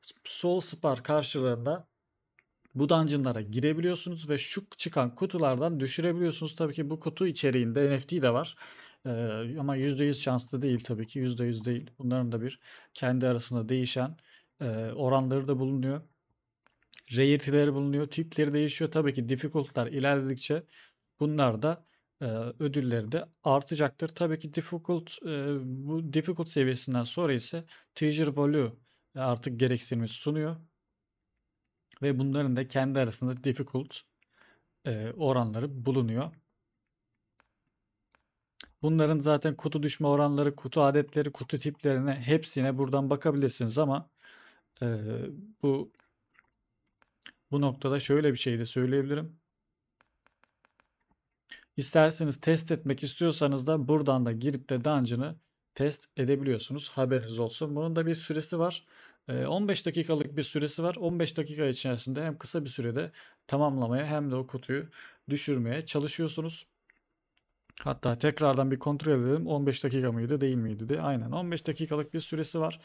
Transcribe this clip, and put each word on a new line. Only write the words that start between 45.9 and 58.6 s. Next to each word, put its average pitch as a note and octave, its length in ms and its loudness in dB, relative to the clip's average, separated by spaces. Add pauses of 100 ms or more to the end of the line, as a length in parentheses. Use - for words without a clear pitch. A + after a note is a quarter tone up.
bu C#3+ 100 2
noktada C#3 380 0
şöyle C#3+ 320 4
bir B2 60 0
şey A#2 220 0
de A#2 60 -2
söyleyebilirim. C#3 680 0 (2500)
İsterseniz D#3 640 4
test D#3+ 300 2
etmek D3+ 320 -2
istiyorsanız C#3 640 0
da D3+ 200 2
buradan C#3 380 4
da A#2+ 60 0
girip C3 380 -2
de B2+ 140 -2
dungeon'ı C3+ 520 0 (400)
test C#3+ 300 -2 (120)
edebiliyorsunuz. C3+ 720 0
Haberiniz B2 500 0
olsun. C#3+ 360 -4
Bunun D#3+ 200 -2
da E3 100 0
bir E3 100 0
süresi D#3+ 440 -4
var. F3 260 -2 (420)